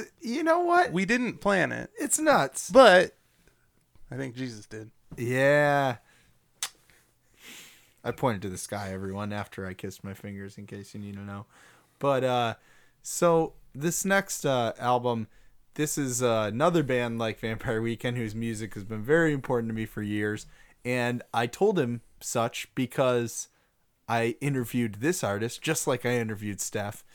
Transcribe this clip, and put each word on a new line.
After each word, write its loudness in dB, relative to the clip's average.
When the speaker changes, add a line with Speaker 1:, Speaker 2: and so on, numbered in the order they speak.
Speaker 1:
you -4
know 2
what? 4
Speaker 2:
We 0
didn't 0
plan 2
it. -6
Speaker 1:
It's 0
nuts. 2
Speaker 2:
But 10
I -10
think -8
Jesus -10
did. -16
Speaker 1:
Yeah. 2
I -6
pointed -2
to -6
the -8
sky, -8
everyone, -6
after -8
I -10
kissed -14
my -10
fingers, -14
in -16
case -16
you -14
need -12
to -12
know. -12
But, 2
uh, 0
so 2
this -4
next, 0
uh, 2
album 0
this -2
is, -2
uh, 2
another 2
band 0
like -4
Vampire -2
Weekend -2
whose -4
music -6
has -10
been -8
very 4
important -2
to -4
me -4
for -10
years. -2
And -2
I 0
told 2
him -2
such -4
because 0
I 0
interviewed -2
this -2
artist -2
just -2
like -2
I 2
interviewed -4
Steph. -6